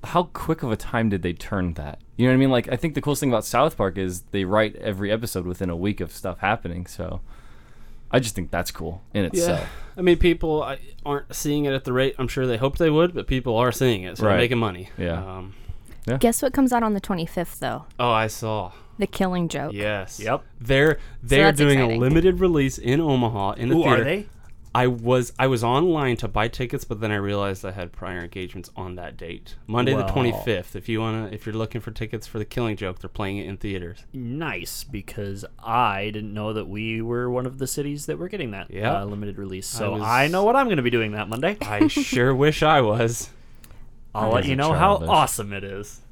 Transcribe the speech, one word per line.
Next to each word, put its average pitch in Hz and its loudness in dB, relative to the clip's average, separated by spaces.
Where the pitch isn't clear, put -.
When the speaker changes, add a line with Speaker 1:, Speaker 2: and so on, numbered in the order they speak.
Speaker 1:
how 175 2
quick - -4
of 131 -2
a 107 0
time 113 0
did 98 0
they 87 0
turn 90 -2
that? 73 -10
You 120 6
know 127 8
what 131 6
I - 6
mean? 135 6
Like, 120 2
I 123 0
think 156 -2
the 143 0
coolest 143 0
thing 139 2
about 110 2
South 135 2
Park 98 0
is 92 -2
they 98 0
write 107 2
every 101 -2
episode 107 -2
within 90 -4
a 85 -2
week 98 0
of 78 -8
stuff 90 -8
happening, 90 -2
so 87 -8
I 123 4
just 123 -2
think 87 -6
that's 87 -2
cool 82 -8
in 104 2
Speaker 2:
Yeah. 87 0
Speaker 1:
itself. 170 0
Speaker 2:
I 180 -4
mean, 175 6
people, 165 2
I, 131 -6
aren't 143 -4
seeing 147 0
it 139 2
at 135 -2
the 127 -2
rate 131 2
I'm 131 0
sure 131 0
they 123 0
hoped 135 0
they 165 6
would, 170 4
but 107 -4
people 127 0
are 123 4
seeing 120 2
it, 92 -10
so 110 0
Speaker 1:
Right. 104 6
Speaker 2:
they're 95 6
making 120 4
money. 92 -2
Speaker 1:
Yeah. 87 -2
Speaker 2:
Um, 95 -12
Speaker 1:
Yeah. 123 0
Speaker 3:
Guess 233 2
what 269 0
comes 262 4
out 233 2
on 214 0
the 196 -2
twenty-fifth, 170 -4
though? 131 -4
Speaker 2:
Oh, 123 2
I 110 4
saw. 107 -6
Speaker 3:
The 202 -2
Killing 180 0
Joke. 143 -6
Speaker 2:
Yes. 101 -4
Speaker 4:
Yep. 110 -2
Speaker 2:
They're, 135 4
Speaker 3:
So 139 0
Speaker 2:
they're 135 6
Speaker 3:
that's 147 6
Speaker 2:
doing 143 6
Speaker 3:
exciting. 117 4
Speaker 2:
a - 2
limited 165 6
release 151 2
in 131 2
Omaha 117 2
in 117 -4
the 165 4
Speaker 4:
Ooh, 170 4
Speaker 2:
theater. 127 6
Speaker 4:
are 113 2
they? 185 -2
Speaker 2:
I 127 4
was, 123 2
I 135 4
was 120 2
online 139 2
to 113 -4
buy 107 0
tickets, 127 -4
but 107 -8
then 110 0
I 104 0
realized 101 -2
I 92 -6
had 92 -8
prior 90 -10
engagements 90 -10
on 92 -10
that 87 -12
date, - -12
Monday 123 2
the 104 0
Speaker 4:
Well. 95 -2
Speaker 2:
twenty-fifth. 104 0
If 95 -10
you 110 0
wanna, 110 -2
if 104 -10
you're 107 -6
looking 110 -4
for 117 -10
tickets 110 -8
for - -8
The 107 -4
Killing 113 -2
Joke, 95 -6
they're 92 -12
playing 101 -4
it 87 -8
in 98 -8
theaters. 92 -8
Speaker 4:
Nice, 123 -8
because 101 -8
I 107 0
didn't 107 -8
know 107 -4
that 104 -4
we 110 -6
were 120 -2
one 123 -2
of 131 -8
the 135 -4
cities 143 -6
that 151 -4
were 170 -8
getting 180 -6
that, 95 -12
Speaker 2:
Yeah. 107 -2
Speaker 4:
uh, 101 -6
limited 101 -6
release. 98 -8
Speaker 2:
I 120 -6
Speaker 4:
So 107 0
Speaker 2:
was 104 -2
Speaker 4:
I 123 4
know 185 2
what 226 6
I'm 269 4
gonna 160 2
be 120 2
doing 113 2
that 104 -6
Monday. 143 -2
Speaker 2:
I 107 2
Speaker 4:
<laughs> - -
Speaker 2:
sure 139 2
wish 147 4
I 151 6
was. 113 2
Speaker 4:
I'll 110 0
Speaker 1:
You 113 4
Speaker 4:
let 123 4
Speaker 1:
guys 139 0
Speaker 4:
you 135 2
Speaker 1:
are - 0
Speaker 4:
know 147 2
how 165 4
Speaker 1:
childish. 160 -4
Speaker 4:
awesome 123 4
it 98 -6
is. 98 -10